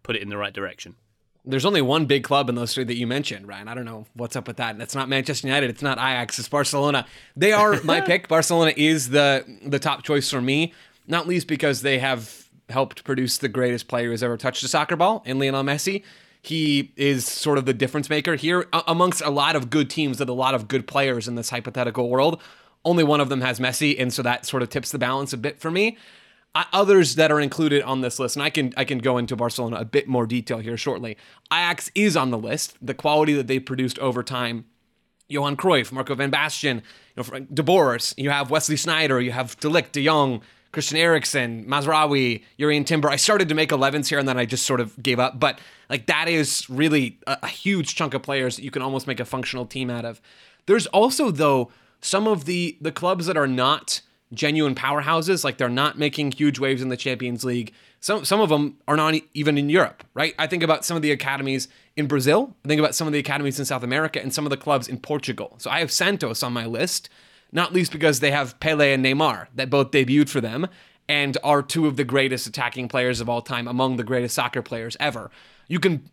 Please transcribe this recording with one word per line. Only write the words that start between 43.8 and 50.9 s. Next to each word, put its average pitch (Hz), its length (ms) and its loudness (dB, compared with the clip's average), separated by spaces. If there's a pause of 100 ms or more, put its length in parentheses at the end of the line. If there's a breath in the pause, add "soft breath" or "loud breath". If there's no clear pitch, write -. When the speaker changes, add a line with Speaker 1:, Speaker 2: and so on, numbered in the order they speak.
Speaker 2:
here 143 100 0
and 135 80 0
then 127 100 0
I 123 80 2
just 120 200 -2
sort 127 140 0
of 117 240 -6
gave 123 160 2
up. 127 200 0
But, 139 200 0 (300 loud breath)
like, 127 180 -4
that 165 220 0
is 156 400 0
really 139 580 0
a, 135 160 -2
a - 40 -6
huge 185 480 -2
chunk 151 180 -4
of 135 100 -6
players 131 320 -2
that - 80 -12
you 139 80 -12
can 139 100 -6
almost 135 240 -4
make 123 140 -6
a 120 60 -6
functional 127 400 -6
team 127 240 -6
out 117 160 -6
of. 117 160 -12 (460 soft breath)
There's 202 200 4
also, 254 420 4